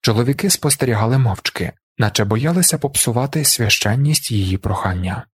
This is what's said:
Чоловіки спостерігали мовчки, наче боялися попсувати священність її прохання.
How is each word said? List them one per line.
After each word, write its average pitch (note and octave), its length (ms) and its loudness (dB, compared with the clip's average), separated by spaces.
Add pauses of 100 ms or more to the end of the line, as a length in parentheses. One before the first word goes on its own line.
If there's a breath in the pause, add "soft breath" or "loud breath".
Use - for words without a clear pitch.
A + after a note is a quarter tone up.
Чоловіки B2 480 0
спостерігали B2 680 0
мовчки, F#2+ 560 -2 (240)
наче G#2+ 280 2
боялися D#3 520 2
попсувати C#3 680 -2
священність B2+ 880 0
її F#2+ 260 0
прохання. F#2 720 -4 (120)